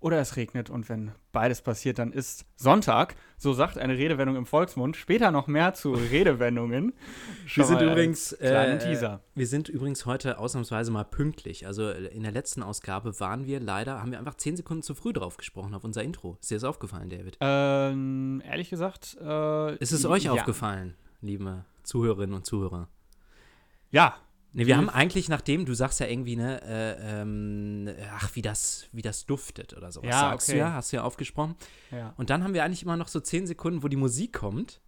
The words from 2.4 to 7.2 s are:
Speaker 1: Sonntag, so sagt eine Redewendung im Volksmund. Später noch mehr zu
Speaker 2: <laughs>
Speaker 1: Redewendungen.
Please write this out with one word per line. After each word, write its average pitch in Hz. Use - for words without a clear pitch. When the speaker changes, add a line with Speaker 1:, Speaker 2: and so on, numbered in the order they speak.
Speaker 1:
Sonntag, 131
so 139
sagt 135
eine 131
Redewendung 135
im 127
Volksmund. 147
Später 220
noch 143
mehr 160
zu -
Speaker 2:
<laughs> 120
Speaker 1:
Redewendungen. 123